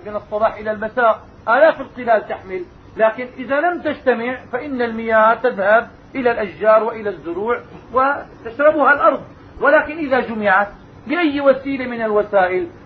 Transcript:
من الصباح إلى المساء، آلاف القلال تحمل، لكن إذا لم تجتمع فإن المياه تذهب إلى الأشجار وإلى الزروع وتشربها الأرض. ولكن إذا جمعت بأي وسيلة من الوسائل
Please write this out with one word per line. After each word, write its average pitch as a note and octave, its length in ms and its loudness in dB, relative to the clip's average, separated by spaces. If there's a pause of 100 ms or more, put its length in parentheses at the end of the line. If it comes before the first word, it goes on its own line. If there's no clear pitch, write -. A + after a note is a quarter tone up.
من G#3 100 -10
الصباح G#3 400 -4
إلى A3 160 -6
المساء، A3 480 0 (280)
آلاف C4+ 340 4
القلال A#3 460 -2
تحمل، - 360 -10 (340)
لكن A3 300 0 (100)
إذا C4 240 -2
لم F4 200 -2
تجتمع B3 540 -2 (160)
فإن C4+ 300 -6
المياه A3+ 520 2
تذهب A3+ 540 0 (280)
إلى B3 160 0
الأشجار G#3+ 520 2
وإلى A3 260 -6
الزروع F#3 500 -6 (340)
وتشربها C#4 1000 2
الأرض. C#4+ 280 2 (400)
ولكن C#4+ 360 2
إذا C4 220 -2
جمعت G#3 480 0 (400)
بأي C#4+ 340 -2
وسيلة C4+ 440 0
من A#3+ 160 -8
الوسائل G3 680 0 (180)